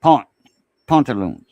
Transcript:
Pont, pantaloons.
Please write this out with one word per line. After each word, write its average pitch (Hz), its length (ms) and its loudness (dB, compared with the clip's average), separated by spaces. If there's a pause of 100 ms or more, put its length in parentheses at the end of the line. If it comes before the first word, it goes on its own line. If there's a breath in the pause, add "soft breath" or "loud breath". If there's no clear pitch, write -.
Pont, 156 240 2 (600)
pantaloons. 123 640 -2